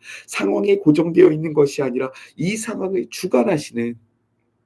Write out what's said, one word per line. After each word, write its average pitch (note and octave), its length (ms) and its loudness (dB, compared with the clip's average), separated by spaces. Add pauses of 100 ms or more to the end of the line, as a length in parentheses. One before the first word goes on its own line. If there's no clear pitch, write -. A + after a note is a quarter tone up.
(280)
상황에 G3+ 480 0
고정되어 E3 560 4
있는 D#3 220 -4
것이 C#3+ 280 0
아니라 C3 300 -4 (240)
이 G3+ 220 -4
상황을 F#3+ 520 -6
주관하시는 D3+ 840 -2 (720)